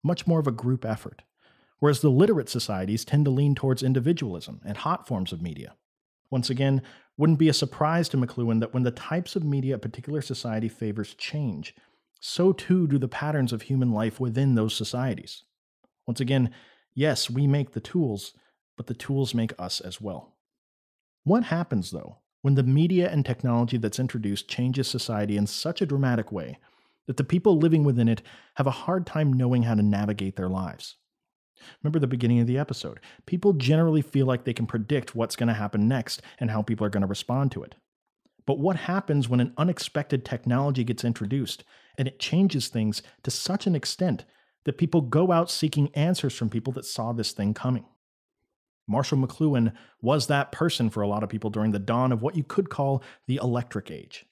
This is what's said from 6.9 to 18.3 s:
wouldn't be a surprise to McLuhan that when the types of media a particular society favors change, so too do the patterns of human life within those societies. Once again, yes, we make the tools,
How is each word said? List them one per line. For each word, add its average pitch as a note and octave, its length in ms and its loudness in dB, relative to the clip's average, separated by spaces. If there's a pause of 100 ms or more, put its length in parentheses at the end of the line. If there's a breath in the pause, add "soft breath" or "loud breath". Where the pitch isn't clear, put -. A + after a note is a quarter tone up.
wouldn't D#3 220 4
be D#3+ 100 6
a C#3+ 40 4
surprise D#3 560 0
to - 80 -2
McLuhan A#2+ 420 0
that A2+ 140 -2
when B2+ 100 0
the B2 80 2
types E3 440 -6
of F3+ 80 -2
media C3+ 320 0
a A2 40 -8
particular C#3 420 -6
society A2+ 480 -4
favors G#2+ 440 -6
change, A2+ 600 -6 (440 soft breath)
so - 320 2
too F#3 360 2
do C#3+ 100 2
the C3 100 0
patterns C#3 460 -2
of A2 100 -6
human C3 280 2
life A2 280 -2
within B2+ 360 2
those A2 180 2
societies. - 680 -4 (640)
Once A#2+ 120 -4
again, B2+ 300 2 (440 loud breath)
yes, C#3+ 360 0
we C3+ 180 2
make C#3 240 2
the - 80 -6
tools, A#2+ 540 -4 (440 soft breath)